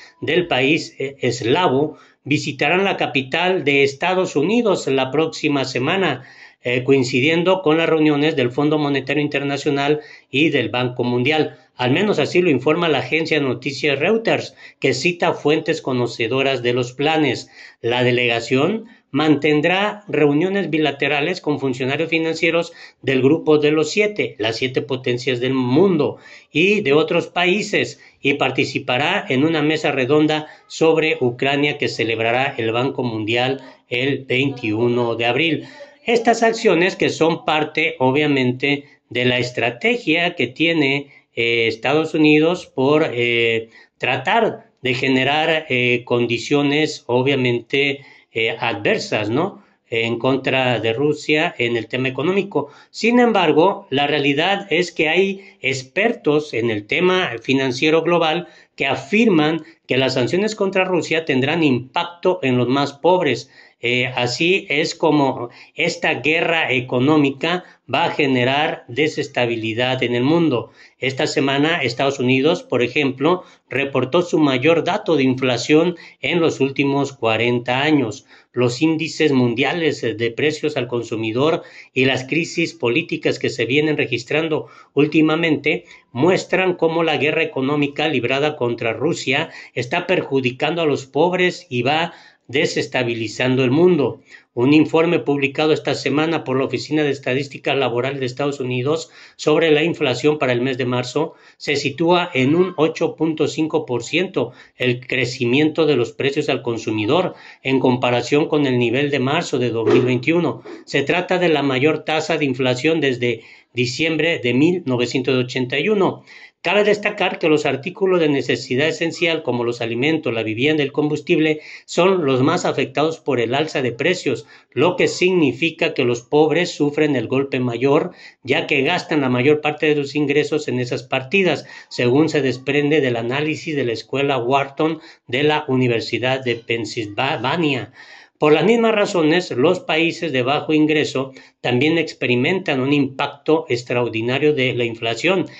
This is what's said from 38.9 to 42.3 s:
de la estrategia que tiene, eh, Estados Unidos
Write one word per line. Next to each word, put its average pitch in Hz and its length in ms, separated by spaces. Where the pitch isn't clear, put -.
de 123 160
la 123 140
estrategia 170 960
que - 120
tiene, 143 600
eh, 117 320
Estados 139 460
Unidos 156 540